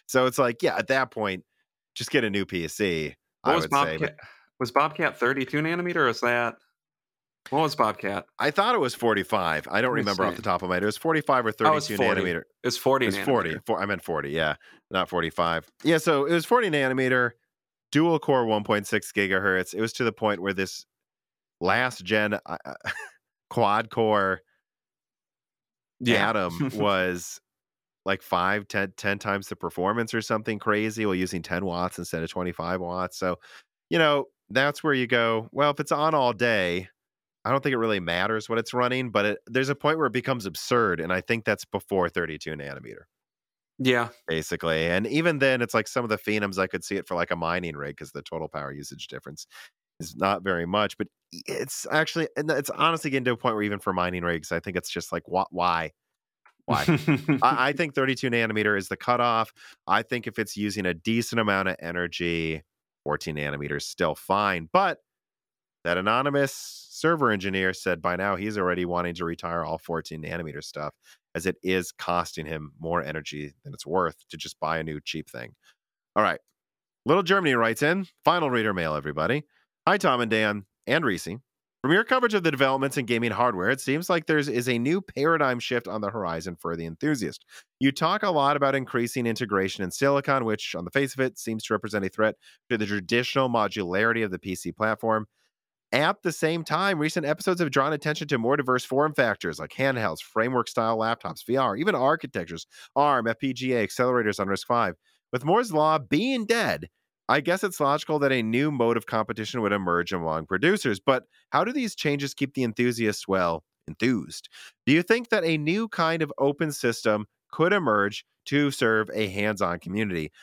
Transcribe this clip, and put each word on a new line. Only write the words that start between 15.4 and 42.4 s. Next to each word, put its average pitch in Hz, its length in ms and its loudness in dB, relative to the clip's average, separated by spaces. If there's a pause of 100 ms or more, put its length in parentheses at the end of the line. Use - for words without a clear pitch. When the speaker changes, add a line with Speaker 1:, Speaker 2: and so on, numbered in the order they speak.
Speaker 1:
Yeah, 160 140 4
so 143 280 2
it 165 60 0
was 165 120 2
forty 233 260 2
nanometer, 131 640 2 (600)
dual 160 260 4
core 131 280 2
one 107 180 2
point 104 220 2
six - 260 -2
gigahertz. 95 600 2
It 101 60 -4
was 113 140 -2
to 127 100 -2
the 110 80 2
point 104 300 0
where 98 120 0
this 95 320 -4 (720)
last 107 440 0
gen, 107 300 2 (120)
uh, 82 100 -8 (100)
<laughs> - 840 -12
quad 110 400 2
core 101 520 2 (1600)
Speaker 2:
Yeah. 110 280 4
Speaker 1:
Atom 95 400 0
Speaker 2:
<laughs> 113 40 -6
Speaker 1:
was, 95 680 0 (640)
like, 95 180 0
five, 95 460 0
ten, 98 280 -2
ten 101 220 -2
times 98 300 -4
the 90 80 -8
performance 101 580 -2
or 113 80 0
something 107 360 -2
crazy 107 480 0
while 95 80 2
using 90 280 -2
ten 92 220 -4
watts 87 340 -4
instead 85 240 -6
of 82 80 -6
twenty-five 90 500 -4
watts. 90 380 -6
So, 90 220 -2 (500)
you 170 80 2
know, 147 280 4 (240)
that's 139 340 0
where 147 100 2
you 127 120 2
go, 113 460 2
well, 147 180 2
if 143 100 -2
it's 143 120 -4
on 156 220 2
all 123 180 4
day, 95 560 2 (560)
I 110 60 0
don't 135 120 2
think 135 120 0
it 120 40 2
really 110 220 2
matters 95 480 0
what 113 100 -2
it's 113 160 -4
running, 123 360 0
but 101 140 2
it, 104 220 0
there's 131 240 0
a 143 40 -2
point 156 240 0
where 151 80 2
it 107 60 -2
becomes 120 340 -2
absurd, 95 540 0
and 85 120 -2
I 92 80 0
think 113 240 -4
that's 104 200 0
before 92 440 -2
thirty-two 80 440 -6